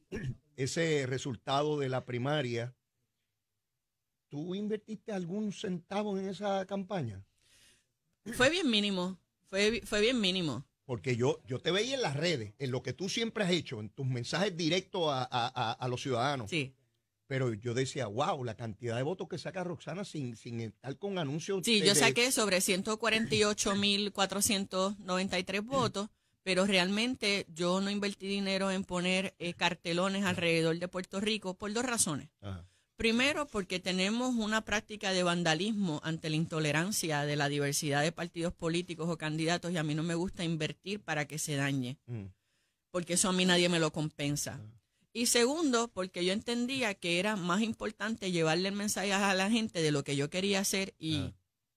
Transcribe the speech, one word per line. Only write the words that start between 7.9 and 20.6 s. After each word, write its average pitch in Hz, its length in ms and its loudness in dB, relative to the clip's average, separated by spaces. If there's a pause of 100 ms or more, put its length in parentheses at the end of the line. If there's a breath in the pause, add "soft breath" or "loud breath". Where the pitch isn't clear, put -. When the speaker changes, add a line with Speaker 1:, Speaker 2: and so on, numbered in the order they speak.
Speaker 2:
Fue 247 160 4
bien 339 200 0
mínimo, 196 480 0 (280)
fue 202 260 2
bi-, 233 100 -2
fue 208 200 0
bien 240 180 4
mínimo. 180 460 0 (200)
Speaker 1:
Porque 123 320 -2
yo, 135 280 2
yo 123 140 -6
te 165 120 -2
veía 233 240 0
en 254 60 -2
las 151 140 -2
redes, 139 440 -2
en 135 120 -4
lo 123 100 -2
que 127 120 -6
tú 185 160 -6
siempre 226 340 -2
has 175 80 2
hecho, 131 280 -2
en 107 100 -8
tus 135 160 -6
mensajes 151 500 0
directos 170 560 0
a, 131 120 0
a, 120 300 0
a, 117 200 0
a 127 140 -4
los 123 140 -2
ciudadanos. 127 480 0
Speaker 2:
Sí. 131 240 -2 (540)
Speaker 1:
Pero 131 260 0
yo 117 200 -4
decía, 131 340 -2
"Wow, 135 380 0
la 110 100 -6
cantidad 113 400 -6
de 127 80 0
votos 180 240 -4
que 180 100 -8
saca 180 280 -6
Roxana 175 400 -8
sin, 123 320 -8
sin 117 240 -8